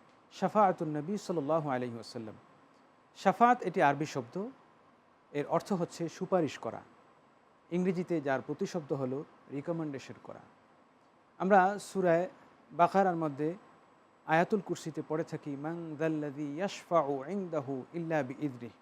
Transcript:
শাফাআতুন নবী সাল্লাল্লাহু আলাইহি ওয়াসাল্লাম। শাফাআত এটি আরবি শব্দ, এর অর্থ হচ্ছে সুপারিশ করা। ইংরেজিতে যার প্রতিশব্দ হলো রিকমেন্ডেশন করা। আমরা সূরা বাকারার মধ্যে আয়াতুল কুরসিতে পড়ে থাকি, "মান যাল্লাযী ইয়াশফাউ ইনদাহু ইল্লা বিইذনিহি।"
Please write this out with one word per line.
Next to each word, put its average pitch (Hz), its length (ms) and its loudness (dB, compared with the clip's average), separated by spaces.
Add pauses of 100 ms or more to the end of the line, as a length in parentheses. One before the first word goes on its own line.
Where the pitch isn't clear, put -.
(320)
শাফাআতুন 180 640 2
নবী 160 200 -4
সাল্লাল্লাহু 156 540 0
আলাইহি 123 240 -2
ওয়াসাল্লাম। 110 400 -12 (800)
শাফাআত 240 460 6
এটি 185 200 2
আরবি 143 240 4
শব্দ, 143 420 -6 (840)
এর 147 140 -2
অর্থ 165 260 0
হচ্ছে 170 360 -4
সুপারিশ 170 500 -2
করা। 107 220 -8 (920)
ইংরেজিতে 175 500 0
যার 135 200 0
প্রতিশব্দ 156 520 -6
হলো 135 320 -4 (280)
রিকমেন্ডেশন 147 680 -8
করা। - 180 -16 (1000)
আমরা 190 400 6
সূরা 180 480 2 (460)
বাকারার 175 440 4
মধ্যে 156 380 -2 (720)
আয়াতুল 185 340 4
কুরসিতে 160 480 -8
পড়ে 156 160 -2
থাকি, 151 320 -8
"মান 160 420 -8
যাল্লাযী 151 440 -2
ইয়াশফাউ 143 840 0
ইনদাহু 156 560 -4 (100)
ইল্লা 160 280 0
বিইذনিহি।" 123 480 -6 (120)